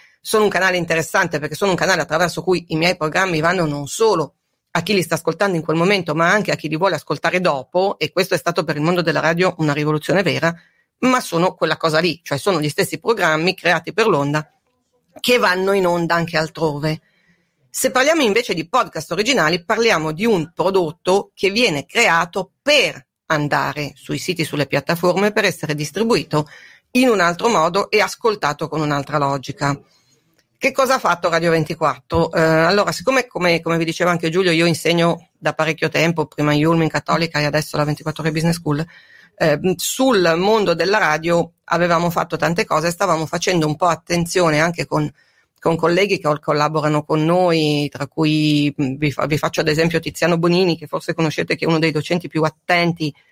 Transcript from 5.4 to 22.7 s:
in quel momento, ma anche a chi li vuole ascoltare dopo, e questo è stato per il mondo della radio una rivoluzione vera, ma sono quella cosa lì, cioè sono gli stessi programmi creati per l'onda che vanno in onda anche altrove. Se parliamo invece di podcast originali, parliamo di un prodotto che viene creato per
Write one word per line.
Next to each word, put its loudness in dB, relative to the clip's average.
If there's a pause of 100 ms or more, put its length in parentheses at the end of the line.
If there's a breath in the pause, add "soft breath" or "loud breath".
in -2
quel -2
momento, 0
ma 2
anche 2
a -2
chi -8
li -4
vuole 0
ascoltare -2
dopo, -2
e -2
questo -2
è -2
stato -2
per -4
il -4
mondo 2
della 0
radio 0
una 0
rivoluzione 0
vera, 0 (500 loud breath)
ma 2
sono 0
quella -2
cosa 0
lì, -2
cioè -4
sono 0
gli -2
stessi -2
programmi 0
creati -2
per 2
l'onda 0 (720)
che 2
vanno 2
in 2
onda 0
anche -2
altrove. -2 (680)
Se -2
parliamo 2
invece 0
di -4
podcast -2
originali, 0
parliamo 0
di -4
un 0
prodotto 0
che 0
viene 0
creato 0 (100)
per 0 (200)